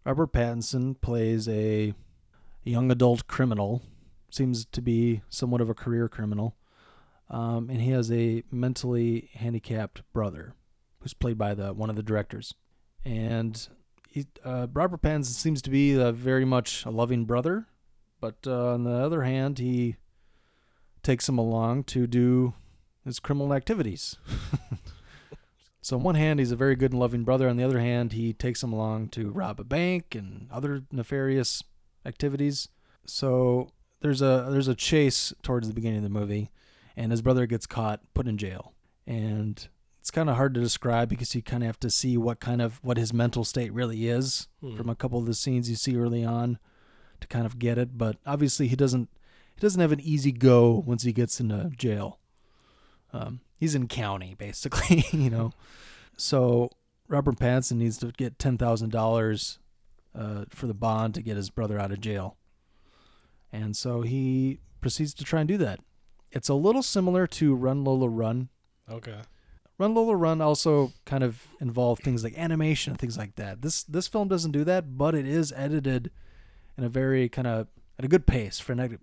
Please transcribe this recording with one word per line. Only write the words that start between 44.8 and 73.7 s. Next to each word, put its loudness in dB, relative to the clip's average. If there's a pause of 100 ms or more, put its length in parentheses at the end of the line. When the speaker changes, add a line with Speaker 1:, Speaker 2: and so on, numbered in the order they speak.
Speaker 1:
a -2
couple -4
of -2
the 0
scenes 0
you -2
see -2
early 0
on -2 (640)
to -16
kind -2
of -6
get 0
it. -2
But -2
obviously 2
he 2
doesn't, 2 (440)
he -12
doesn't 4
have 6
an 0
easy 2
go 8 (120)
once -2
he 2
gets 0
into -2
jail. -2 (960)
Um, -8 (180)
he's 0
in 0
county, -6
basically, 0
<laughs> -10
you 2
know. -2 (640)
So 4 (380)
Robert 2
Pattinson 2
needs 0
to -6
get -6
ten 0
thousand 0
dollars, 0 (560)
uh, -8
for -8
the -2
bond 0
to -6
get -4
his -6
brother -4
out -2
of -8
jail. -6 (1200)
And -6
so -2
he 0 (220)
proceeds -2
to -10
try 0
and 0
do 2
that. -2 (520)
It's -4
a 4
little 4
similar 2
to 2
Run, 0
Lola, 2
Run. -2 (420)
Speaker 2:
Okay. -14 (560)
Speaker 1:
Run, 2
Lola, 4
Run 2
also 4 (140)
kind 0
of -4 (140)
involved 0
things 0
like -6
animation 0
and -6
things -6
like -8
that. -10
This, -4